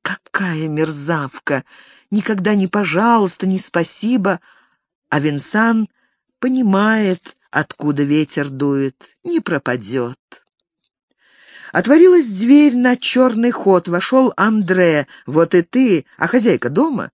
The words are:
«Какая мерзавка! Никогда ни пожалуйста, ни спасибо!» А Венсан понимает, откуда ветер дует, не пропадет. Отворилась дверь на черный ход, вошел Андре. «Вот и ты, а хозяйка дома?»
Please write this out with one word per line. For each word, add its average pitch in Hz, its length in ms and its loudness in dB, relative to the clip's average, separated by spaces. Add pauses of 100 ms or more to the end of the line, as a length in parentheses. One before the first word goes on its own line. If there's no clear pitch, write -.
«Какая 165 640 -8
мерзавка! 147 960 -6 (460)
Никогда 208 460 -2
ни 190 100 0
пожалуйста, 196 800 0
ни 190 140 0
спасибо!» 196 800 -2 (720)
А 147 100 -2
Венсан 214 680 -2 (520)
понимает, 214 960 0 (160)
откуда 147 520 -4
ветер 147 460 -2
дует, 139 760 -4
не 339 160 -4
пропадет. 123 760 -6 (1500)
Отворилась 320 540 6
дверь 240 500 4
на 247 220 2
черный 247 540 0
ход, 185 360 2
вошел 240 480 0
Андре. 180 680 2 (220)
«Вот 160 260 0
и 175 80 4
ты, 214 440 0 (120)
а - 100 -2
хозяйка 196 420 0
дома?» 220 440 -2